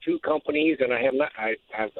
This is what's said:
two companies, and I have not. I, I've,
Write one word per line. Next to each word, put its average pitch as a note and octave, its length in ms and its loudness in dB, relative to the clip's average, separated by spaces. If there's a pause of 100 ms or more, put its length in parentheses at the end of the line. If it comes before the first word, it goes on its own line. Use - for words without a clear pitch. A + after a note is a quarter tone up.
two E3 160 0
companies, D3+ 640 0
and B2 120 2
I A#2 80 0
have C3 120 2
not. C#3 240 2
I, A2 180 -2 (220)
I've, A2 220 -2